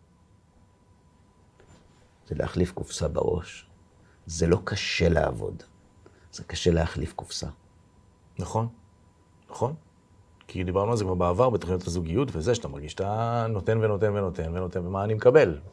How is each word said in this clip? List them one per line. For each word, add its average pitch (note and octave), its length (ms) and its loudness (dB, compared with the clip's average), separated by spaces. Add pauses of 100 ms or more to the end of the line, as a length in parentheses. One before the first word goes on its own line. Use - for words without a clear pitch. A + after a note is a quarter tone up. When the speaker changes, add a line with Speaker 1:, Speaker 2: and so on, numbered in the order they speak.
(2250)
Speaker 1:
זה D#2 100 -4
להחליף - 340 0
קופסה - 360 -4
בראש. - 580 -2 (600)
זה E2 200 0
לא E2+ 180 4
קשה - 440 0
לעבוד, D2 540 0 (680)
זה - 120 -14
קשה - 260 0
להחליף D#2+ 420 0
קופסה. - 340 -10 (920)
Speaker 2:
נכון, A2 300 -2 (840)
נכון. C3 240 -2 (720)
כי F2+ 180 -4
דיברנו F#2+ 260 2
על A#2+ 60 2
זה G#2 80 0
כבר F#2 100 0
בעבר, F2+ 360 4
בתוכניות F2+ 360 -2
הזוגיות F2 460 -2
וזה, E2 220 0
שאתה A#2 140 -6
מרגיש D2 240 -10
שאתה A2+ 560 -2
נותן A2+ 300 0
ונותן G#2 360 2
ונותן F2 400 -2
ונותן, F2+ 320 -4
ומה G2 180 -2
אני A2 100 0
מקבל? G#2+ 440 6 (140)